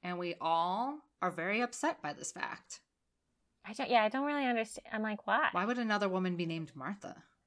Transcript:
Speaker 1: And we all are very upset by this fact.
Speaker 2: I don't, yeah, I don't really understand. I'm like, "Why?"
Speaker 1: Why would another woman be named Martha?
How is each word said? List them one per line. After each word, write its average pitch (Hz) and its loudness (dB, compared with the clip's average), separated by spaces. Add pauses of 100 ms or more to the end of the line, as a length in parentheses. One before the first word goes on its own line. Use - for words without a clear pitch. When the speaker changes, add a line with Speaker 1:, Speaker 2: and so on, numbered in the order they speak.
Speaker 1:
And 180 -6
we 175 -4
all 185 2 (240)
are 180 2
very 185 0
upset 247 -2
by 147 -4
this - -8
fact. - -8 (840)
Speaker 2:
I 214 -10
don't, - -2
yeah, 226 6
I 214 4
don't 269 0
really 294 0
understand. 226 0
I'm 214 -2
like, 214 -4
"Why?" 208 4
Speaker 1:
Why 180 2
would 240 0
another 208 2
woman 185 2
be 175 -2
named 165 -4
Martha? 147 -8 (220)